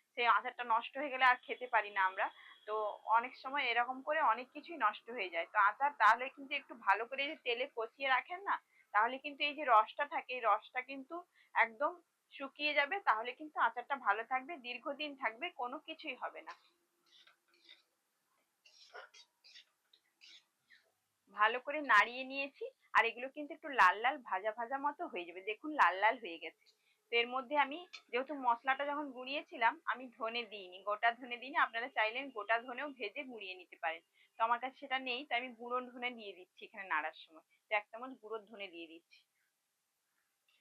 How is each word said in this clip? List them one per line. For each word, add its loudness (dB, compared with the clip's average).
সেই 4
আচারটা 2
নষ্ট 0
হয়ে -4
গেলে 4
আর 8
খেতে -8
পারি 0
না 0
আমরা। 0
তো -6
অনেক 4
সময় -4
এরকম 0
করে 0
অনেক 2
কিছুই -12
নষ্ট 0
হয়ে -4
যায়। -2
তো 2
আচার 4
তাহলে 6
কিন্তু -12
একটু -6
ভালো 4
করে -4
যদি -4
তেলে 0
কষিয়ে -4
রাখেন 2
না, 0
তাহলে 4
কিন্তু -10
এই 0
যে -6
রসটা 6
থাকে, -6
এই -6
রসটা 2
কিন্তু -12
একদম 2
শুকিয়ে -4
যাবে, 2
তাহলে 2
কিন্তু -16
আচারটা 0
ভালো 2
থাকবে, -4
দীর্ঘদিন -8
থাকবে, -4
কোনো -8
কিছুই -12
হবে -10
না। -16
ভালো 4
করে -4
নাড়িয়ে 4
নিয়েছি। -6
আর 8
এগুলো -4
কিন্তু -10
একটু -12
লাল 6
লাল 2
ভাজা -4
ভাজা -6
মতো -4
হয়ে -8
যাবে। -14
দেখুন, -8
লাল 6
লাল 4
হয়ে -12
গেছে। -14
তো -
এর 2
মধ্যে -4
আমি, 0
যেহেতু -2
মশলাটা 0
যখন -4
গুঁড়িয়েছিলাম, -2
আমি -4
ধনে -4
দিইনি, -14
গোটা 0
ধনে -10
দিইনি। -10
আপনারা 0
চাইলেন 0
গোটা 0
ধনেও -8
ভেজে -8
গুঁড়িয়ে -12
নিতে -20
পারেন, -4
তো -6
আমার 2
কাছে -6
সেটা -4
নেই, -4
তো -8
আমি -2
গুঁড়ো -6
ধনে -6
দিয়ে -12
দিচ্ছি -20
এখানে -14
নাড়ার 0
সময়। -20
তো -10
এক 0
চামচ -12
গুঁড়ো -8
ধনে -14
দিয়ে -14
দিচ্ছি, -20